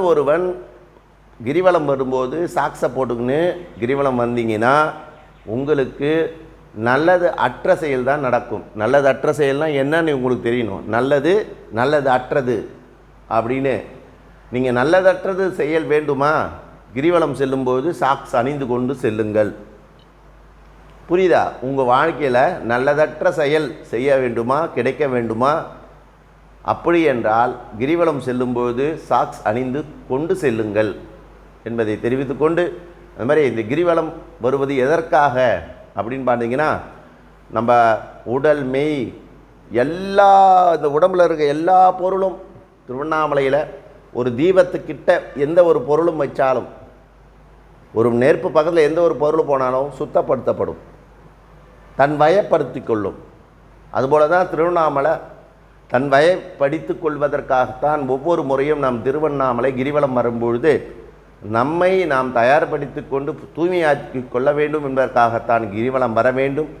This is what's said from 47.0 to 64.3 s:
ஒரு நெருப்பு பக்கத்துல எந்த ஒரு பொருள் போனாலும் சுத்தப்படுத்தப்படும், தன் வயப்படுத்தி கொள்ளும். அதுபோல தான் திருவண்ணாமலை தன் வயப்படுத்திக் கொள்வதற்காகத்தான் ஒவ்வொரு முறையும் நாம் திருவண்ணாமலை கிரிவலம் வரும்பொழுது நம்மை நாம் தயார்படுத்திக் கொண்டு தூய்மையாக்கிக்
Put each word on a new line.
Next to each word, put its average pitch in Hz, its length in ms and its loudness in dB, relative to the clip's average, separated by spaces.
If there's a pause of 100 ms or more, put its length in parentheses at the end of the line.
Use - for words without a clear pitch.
ஒரு 117 100 4 (140)
நெருப்பு 165 260 2
பக்கத்துல 156 400 2
எந்த 160 180 -2
ஒரு 117 140 0
பொருள் 151 300 0
போனாலும் 131 360 0 (120)
சுத்தப்படுத்தப்படும், 113 840 -2 (1160)
தன் 147 220 4
வயப்படுத்தி 156 640 2
கொள்ளும். 104 340 -2 (800)
அதுபோல 147 300 4
தான் 180 240 2
திருவண்ணாமலை 156 600 0 (800)
தன் 135 200 0
வயப்படுத்திக் 156 880 0
கொள்வதற்காகத்தான் 143 1000 0 (140)
ஒவ்வொரு 160 280 0
முறையும் 139 420 0
நாம் 120 220 -2
திருவண்ணாமலை 135 720 0
கிரிவலம் 139 400 0
வரும்பொழுது 120 520 0 (720)
நம்மை 170 600 0
நாம் 131 300 0
தயார்படுத்திக் 139 760 0
கொண்டு 135 300 -6 (160)
தூய்மையாக்கிக் 147 760 -2